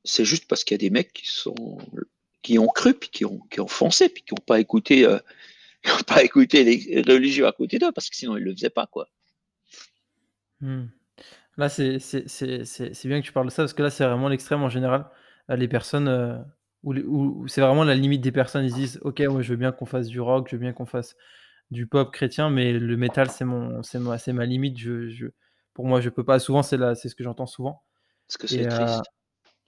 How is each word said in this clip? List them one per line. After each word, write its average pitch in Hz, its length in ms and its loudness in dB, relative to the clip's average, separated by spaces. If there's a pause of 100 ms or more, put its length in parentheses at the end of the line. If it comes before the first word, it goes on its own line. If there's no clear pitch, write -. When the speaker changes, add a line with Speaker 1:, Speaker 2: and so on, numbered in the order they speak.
Speaker 1:
c'est - 220 2
juste 156 220 0
parce - 160 0
qu'il - 120 -2
y 95 40 -4
a 98 100 0
des - 0 -
mecs 185 240 0
qui - 140 -12
sont, - 500 -8 (640)
qui 113 180 4
ont 110 80 6
cru, - 260 4
puis - 160 -6
qui - 140 -6
ont, 104 160 -6 (120)
qui 104 100 -6
ont - 60 -4
foncé, - 420 4
puis - 140 -8
qui - 100 -8
ont 104 120 -10
pas 113 140 6
écouté, 123 460 6
euh, 101 140 6 (320)
<laughs> - 320 -20
qui - 80 0
ont - 140 0
pas - 180 6
écouté 131 400 6
les 120 400 4
religieux 131 440 6
à - 60 2
côté 131 260 -4
d'eux, 339 120 2
parce - 180 -10
que - 60 -14
sinon 113 200 -6
ils 101 80 -6
le 95 100 -4
faisaient 107 160 -4
pas, - 180 -4
quoi. - 200 -10 (1500)
Speaker 2:
Hmm. 131 280 -8 (680)
Là, 143 140 0
c'est, 135 300 0
c'est, - 280 -8
c'est, 127 380 -8
c'est, - 280 -10
c'est - 140 -12
bien 143 140 -2
que 139 40 -8
tu - 60 -16
parles 127 160 0
de 123 40 -6
ça, 165 120 -2
parce 139 100 -4
que 147 100 -2
là, 147 60 2
c'est 139 160 0
vraiment 127 220 0
l'extrême 139 360 -2
en 131 60 -2
général. 127 400 -2 (400)
Euh, 127 60 -2
les 123 140 0
personnes, 139 400 -2
euh, 120 280 -2 (460)
où 139 100 -6
les, 139 100 -4
où, 139 380 -2
où 131 60 -10
c'est - 140 -4
vraiment 139 220 6
la 143 120 4
limite 139 260 2
des 127 100 0
personnes, 135 340 0
ils 120 80 -2
disent, « 131 300 -6
Ok, 143 180 -6
moi, 139 200 0
je 120 80 -6
veux 120 80 -2
bien 127 160 -2
qu'on 127 120 -12
fasse 120 220 -6
du 120 140 -8
rock, 127 280 0
je - 60 -8
veux 117 60 -6
bien 123 100 -6
qu'on 123 140 -12
fasse 120 320 -10 (540)
du 120 160 -8
pop 139 260 0
chrétien, 151 360 -2
mais 127 220 2
le 117 260 0
métal, 123 320 0
c'est - 140 -8
mon, 120 400 -6
c'est - 160 -10
ma, 120 180 -4
c'est 127 140 -8
ma 120 140 -2
limite, 127 320 -4
je, 117 320 -8
je, 120 180 -12 (460)
pour 127 120 -10
moi, 127 140 4
je 120 100 -2
peux 120 140 -4
pas. » 131 160 4
Souvent, 135 240 2
c'est 135 140 0
la, 120 180 2
c'est 120 140 -12
ce - 60 -16
que 127 80 -12
j'entends 123 240 -10
souvent. 139 360 -10 (440)
Speaker 1:
Parce - 100 -14
que - 80 -14
Speaker 2:
Et, 123 180 -4
Speaker 1:
c'est 120 80 -2
Speaker 2:
euh, 117 140 0
Speaker 1:
triste. 113 200 -2 (640)